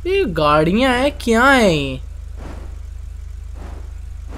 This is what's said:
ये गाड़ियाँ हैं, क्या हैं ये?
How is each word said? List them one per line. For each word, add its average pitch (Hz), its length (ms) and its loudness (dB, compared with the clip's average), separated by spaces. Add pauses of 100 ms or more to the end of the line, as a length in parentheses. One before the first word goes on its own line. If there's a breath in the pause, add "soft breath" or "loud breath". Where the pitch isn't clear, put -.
ये 381 180 2
गाड़ियाँ 165 680 4
हैं, 262 260 2
क्या 226 240 4
हैं 254 260 6
ये? 143 240 0 (2500)